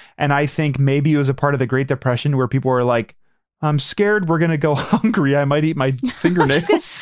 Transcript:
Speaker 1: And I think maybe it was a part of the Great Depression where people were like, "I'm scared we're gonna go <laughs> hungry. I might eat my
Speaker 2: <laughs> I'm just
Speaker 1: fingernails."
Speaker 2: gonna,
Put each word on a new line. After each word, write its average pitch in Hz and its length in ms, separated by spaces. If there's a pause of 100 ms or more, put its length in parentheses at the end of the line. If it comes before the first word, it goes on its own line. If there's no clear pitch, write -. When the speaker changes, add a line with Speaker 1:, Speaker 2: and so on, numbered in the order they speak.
(180)
Speaker 1:
And 147 140
I 143 140
think 143 340
maybe 139 340
it 151 40
was 143 100
a 135 60
part 143 200
of 131 60
the 127 80
Great 131 220
Depression 135 480
where 127 100
people 131 240
were 123 140
like, 120 320 (440)
"I'm 151 180
scared 202 500
we're 165 100
gonna 165 180
go 147 180
<laughs> - 0
hungry. 165 600
I 143 80
might 147 220
eat 160 100
my 131 120
Speaker 2:
<laughs> - 0
I'm 135 100
just - 220
Speaker 1:
fingernails." 165 480
Speaker 2:
gonna, 320 140 (200)